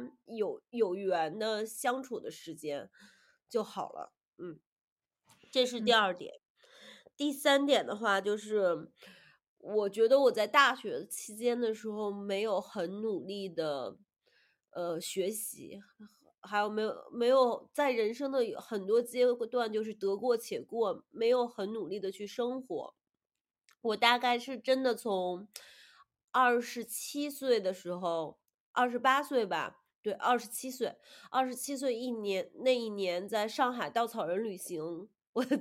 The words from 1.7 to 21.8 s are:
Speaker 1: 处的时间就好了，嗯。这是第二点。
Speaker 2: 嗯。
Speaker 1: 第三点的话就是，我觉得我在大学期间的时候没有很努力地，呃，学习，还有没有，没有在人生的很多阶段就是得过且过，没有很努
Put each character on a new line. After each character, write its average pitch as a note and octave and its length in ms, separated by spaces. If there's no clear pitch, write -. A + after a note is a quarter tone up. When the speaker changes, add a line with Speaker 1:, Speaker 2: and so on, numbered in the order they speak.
Speaker 1:
处 B3 180
的 - 100
时 D#3+ 240
间 D3+ 360
就 A#3 160
好 G3 280
了， - 200
嗯。 F3 220
这 B3+ 160
是 B3 140
第 A3+ 120
二 G3+ 220
点。 - 200
Speaker 2:
嗯。 - 840
Speaker 1:
第 C#4+ 160
三 C#4 340
点 B3 180
的 - 120
话 G#3 240
就 G#3 160
是， G3+ 540
我 G#3 300
觉 A3 180
得 C4+ 140
我 C4 100
在 G#3 160
大 C4 280
学 F3 320
期 - 280
间 A#3+ 260
的 A3 140
时 A3 160
候 G#3 220
没 G3+ 300
有 G#3 180
很 G3 400
努 G#3 240
力 G3 240
地， D3 500
呃， E3+ 300
学 F#3 300
习， G3+ 500
还 G#3 180
有 G#3 100
没 G#3+ 140
有， G#3+ 120
没 A#3+ 160
有 B3+ 460
在 C#4+ 180
人 A3+ 240
生 C4+ 160
的 C4+ 80
很 G3 260
多 A3+ 160
阶 B3 240
段 A#3 220
就 G#3+ 100
是 A3 120
得 G3 220
过 A#3 200
且 G3+ 240
过， G#3+ 500
没 A3+ 180
有 A#3+ 200
很 G#3 240
努 G#3 160